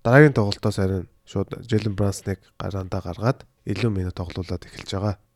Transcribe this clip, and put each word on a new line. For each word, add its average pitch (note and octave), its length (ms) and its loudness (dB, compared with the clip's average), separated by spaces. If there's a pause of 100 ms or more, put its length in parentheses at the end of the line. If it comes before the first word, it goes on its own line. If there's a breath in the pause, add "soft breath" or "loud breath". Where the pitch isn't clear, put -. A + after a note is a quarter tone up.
дараагийн C#3 280 8
тоглолтоос G#2 440 0
харин F#2+ 320 -2 (160)
шууд - 240 -4 (160)
Jalen G#2+ 320 0
Brunson-ыг G2 400 -2 (200)
гараандаа F#2+ 440 -6
гаргаад G2 440 -4 (200)
илүү G#2+ 260 0
минут F2+ 240 -4
тоглуулад F2+ 480 -8
эхэлж - 320 -16
байгаа. G2 180 -2 (220)